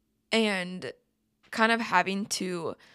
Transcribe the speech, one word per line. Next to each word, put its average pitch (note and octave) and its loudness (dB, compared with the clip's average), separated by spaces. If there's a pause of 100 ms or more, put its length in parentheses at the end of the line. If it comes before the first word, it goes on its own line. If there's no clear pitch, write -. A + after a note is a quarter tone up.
(320)
and F#3 -2 (580)
kind A3+ 4
of A#3 2
having F#3+ 2
to F3 -4 (200)